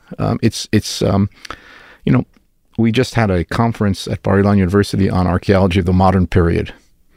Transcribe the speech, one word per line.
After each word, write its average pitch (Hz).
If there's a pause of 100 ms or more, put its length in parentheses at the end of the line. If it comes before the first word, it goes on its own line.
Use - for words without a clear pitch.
(180)
Um, 104
it's, -
it's, -
um, 101 (720)
you -
know, 127 (500)
we 113
just 127
had 110
a 90
conference 110
at -
Bar 98
Ilan 101
University 95
on 92
archaeology 92
of 85
the 92
modern 92
period. 85 (420)